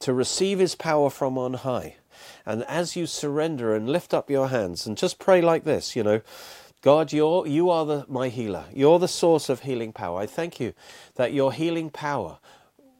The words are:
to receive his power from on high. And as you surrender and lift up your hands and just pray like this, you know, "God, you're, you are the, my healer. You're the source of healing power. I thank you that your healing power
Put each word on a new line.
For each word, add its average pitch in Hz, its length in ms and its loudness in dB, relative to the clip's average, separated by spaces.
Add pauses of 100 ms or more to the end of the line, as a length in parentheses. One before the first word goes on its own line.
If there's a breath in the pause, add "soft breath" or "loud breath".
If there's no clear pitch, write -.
to - 120 -2
receive 185 460 0
his 185 160 2
power 151 360 2
from 131 280 -4
on 127 160 -4
high. 117 420 -6 (480 loud breath)
And 110 200 -4
as 160 320 -4
you 175 100 -4
surrender 147 680 -2
and 110 140 -2
lift 165 240 -2
up 160 160 0
your 135 200 2
hands 101 360 -2
and 107 140 -6
just - 220 -2
pray 185 200 4
like 165 220 4
this, 131 320 -2
you 120 80 0
know, 104 200 2 (600 loud breath)
"God, 147 300 6
you're, 156 340 2
you 165 240 2
are 165 160 2
the, 147 220 -2
my 131 200 -4
healer. 107 440 -6
You're 143 260 6
the 180 80 0
source 165 420 2
of 127 120 -2
healing 117 320 -6
power. 92 280 -6
I 107 60 -4
thank 170 320 -8
you 113 160 -6 (400 loud breath)
that 123 180 0
your 135 200 2
healing 160 360 -4
power 139 500 -6 (600 soft breath)